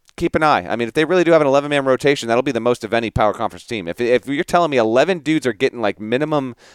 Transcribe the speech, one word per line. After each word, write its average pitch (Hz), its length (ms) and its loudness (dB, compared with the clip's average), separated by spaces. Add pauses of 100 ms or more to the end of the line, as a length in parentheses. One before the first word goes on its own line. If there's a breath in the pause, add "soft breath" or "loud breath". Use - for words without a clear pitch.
(160)
keep 170 200 -4
an 160 80 2
eye. 123 200 2
I 101 120 -4
mean, 117 100 -4
if 110 80 -12
they 156 100 2
really 175 200 2
do 170 80 4
have 160 80 6
an 151 80 2
eleven-man 143 360 0
rotation, 135 440 2
that'll 120 160 2
be 143 80 0
the 117 80 -4
most 120 240 -2
of 107 100 -4
any 117 160 -2
power 107 240 0
conference 95 320 -8
team. 98 220 -8
If, 87 120 -8
if 120 280 0
you're 143 160 -4
telling 175 260 2
me 139 60 -2
eleven 127 420 2
dudes 147 260 -2
are 123 80 0
getting, 120 280 -2
like, 101 180 -2
minimum 131 560 -2 (200 soft breath)